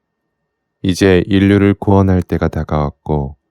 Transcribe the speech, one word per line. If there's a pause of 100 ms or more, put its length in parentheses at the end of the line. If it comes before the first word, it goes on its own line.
(840)
"이제
인류를
구원할
때가
다가왔고, (140)